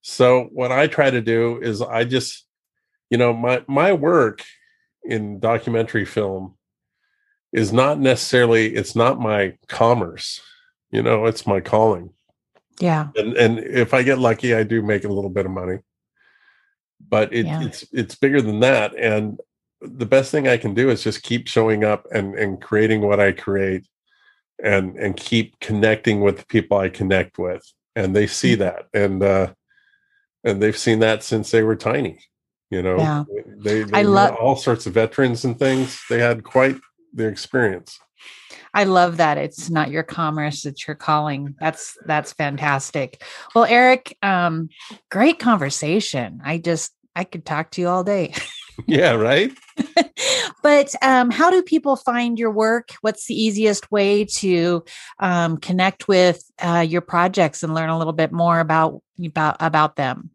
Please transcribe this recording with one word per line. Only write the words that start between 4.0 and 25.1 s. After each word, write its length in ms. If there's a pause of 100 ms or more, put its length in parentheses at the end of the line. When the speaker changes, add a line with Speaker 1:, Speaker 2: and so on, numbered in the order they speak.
Speaker 1:
in 340
documentary 680
film 480 (1000)
is 180
not 300
necessarily, 760
it's 220
not 240
my 340 (140)
commerce, 720 (500)
you 120
know, 240
it's 200
my 140
calling. 480 (720)
Speaker 2:
Yeah. 340
Speaker 1:
And, 220
and 220
if 340
I 100
get 160
lucky, 360
I 80
do 180
make 240
a 80
little 160
bit 160
of 80
money, 280 (1300)
but 280
it, 100
Speaker 2:
Yeah. 200
Speaker 1:
it's, 280
it's 220
bigger 260
than 200
that. 360
And 420 (440)
the 240
best 240
thing 180
I 80
can 160
do 160
is 160
just 180
keep 260
showing 360
up 300
and, 200
and 280
creating 400
what 180
I 120
create 540 (760)
and, 320
and 220